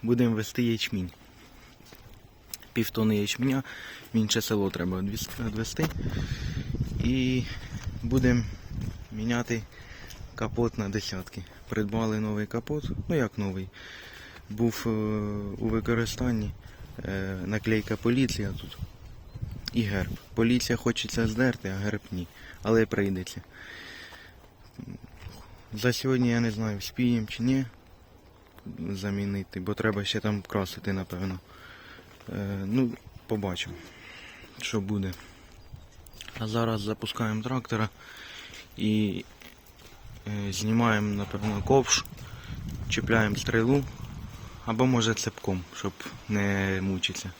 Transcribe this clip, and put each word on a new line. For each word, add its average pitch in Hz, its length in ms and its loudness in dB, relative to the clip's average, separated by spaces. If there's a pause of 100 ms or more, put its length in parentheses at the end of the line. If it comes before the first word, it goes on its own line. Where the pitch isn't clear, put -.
Будемо 117 320 6
везти 110 280 0
ячмінь. 107 460 2 (1600)
Півтони 110 440 4
ячменя. 131 460 2 (500)
В 113 40 6
інше 110 240 4
село 101 280 2
треба 92 300 0
відвіз-, 101 300 -2 (160)
відвезти. 113 400 0 (1200)
І 127 400 4 (600)
будемо 123 400 6 (680)
міняти 117 500 0 (760)
капот 110 420 0
на 101 120 0
десятки. 95 540 -4 (260)
Придбали 110 500 2
новий 107 260 0
капот. 147 380 -4 (240)
Ну, 175 80 2
як 123 220 2
новий. 95 320 -2 (800)
Був, 113 360 0
е, 117 40 2 (720)
у 110 80 0
використанні, 113 840 2 (540)
е, 95 400 -2
наклейка 107 500 2
«Поліція» 117 540 2 (120)
тут - 160 -12 (960)
і 120 80 2
герб. 98 300 0 (220)
Поліція 117 440 4
хочеться 117 500 2
здерти, 117 420 2
а 95 80 -4
герб 101 240 -2 (100)
ні. 90 160 -4 (360)
Але 113 220 6
прийдеться. 95 560 0 (2250)
За 113 200 2
сьогодні, 127 360 4
я 117 100 4
не 117 120 2
знаю, 107 260 -2
вспіємо 120 500 2
чи - 160 -4
ні 131 220 4 (1200)
замінити, 101 680 -2
бо 92 140 -2
треба 104 320 0
ще - 140 0
там 104 220 0
красити, 98 520 -2
напевно. 92 460 -4 (960)
Е, 98 320 -4
ну, 120 260 2 (360)
побачимо, 98 480 -2 (840)
що 107 200 -2
буде. 95 320 0 (1300)
А 110 80 -4
зараз 113 340 2
запускаємо 107 640 -2
трактора 117 460 0 (880)
і, 107 480 4 (1000)
е, 101 260 -4
знімаємо, 107 640 4
напевно, 101 520 0
ковш, - 380 6 (840)
чіпляємо 110 460 4
стрілу, 123 480 4 (840)
або, 113 200 4
може, 117 280 6
цепком, 101 480 -2 (140)
щоб - 180 -4 (360)
не 98 520 2
мучитися. 95 580 -2